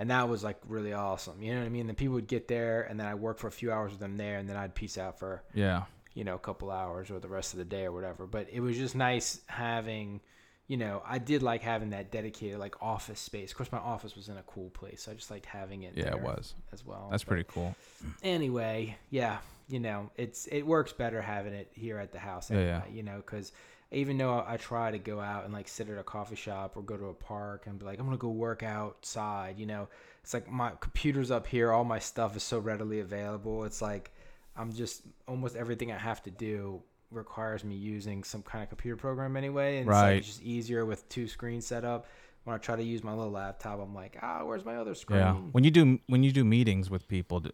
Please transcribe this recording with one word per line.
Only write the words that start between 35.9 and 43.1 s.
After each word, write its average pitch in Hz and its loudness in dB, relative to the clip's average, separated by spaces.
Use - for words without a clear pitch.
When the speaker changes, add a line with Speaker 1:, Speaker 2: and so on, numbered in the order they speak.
Speaker 1:
I 101 -4
have 110 -2
to 98 -10
do 101 -4
requires 110 -4
me 104 -4
using 101 -4
some 104 -8
kind 107 -6
of 101 -8
computer 120 -4
program 135 -2
anyway, 139 2
and 120 0
it's, 104 8
like, 104 12
Speaker 2:
Right. 98 10
Speaker 1:
it's 95 -4
just - -12
easier 117 0
with 107 -4
two 120 -4
screens 120 -6
set 120 -4
up. 120 -2
When 117 -2
I 110 0
try 117 -2
to 113 2
use 117 0
my 107 -2